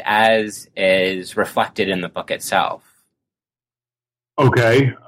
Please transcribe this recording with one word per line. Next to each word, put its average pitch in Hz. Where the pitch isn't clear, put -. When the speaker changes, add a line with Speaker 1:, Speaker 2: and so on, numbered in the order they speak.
Speaker 1:
as 110
is 95
reflected 107
in 95
the 87
book -
itself. -
Speaker 2:
Okay. 123